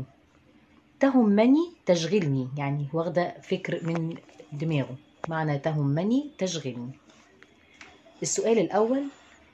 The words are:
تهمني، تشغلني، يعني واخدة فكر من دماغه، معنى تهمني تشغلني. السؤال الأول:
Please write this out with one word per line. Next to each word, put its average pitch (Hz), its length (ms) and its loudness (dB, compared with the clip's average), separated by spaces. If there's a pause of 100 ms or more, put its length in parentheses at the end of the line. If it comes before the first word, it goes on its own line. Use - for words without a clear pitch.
(1000)
تهمني، 254 720 6 (140)
تشغلني، 160 640 2 (100)
يعني 143 360 -4
واخدة 165 480 -2
فكر 170 420 -6
من 165 320 -4 (380)
دماغه، 143 420 -2 (320)
معنى 156 320 -2
تهمني 165 760 0
تشغلني. 135 540 -6 (1300)
السؤال 214 380 0
الأول: 226 440 2 (500)